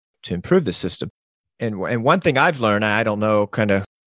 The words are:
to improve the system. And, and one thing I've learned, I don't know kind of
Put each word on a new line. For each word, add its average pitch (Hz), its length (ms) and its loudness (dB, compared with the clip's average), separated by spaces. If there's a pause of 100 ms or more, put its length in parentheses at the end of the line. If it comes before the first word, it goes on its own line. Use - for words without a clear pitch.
(240)
to - 100 -8
improve 156 320 0
the 90 80 -2
system. - 340 -4 (540)
And, 110 240 -4
and 113 180 -2
one 160 160 4
thing 160 180 0
I've 151 220 2
learned, 107 240 2
I 107 200 2
don't 107 180 -2
know 107 260 2
kind 107 240 0
of 98 140 0 (220)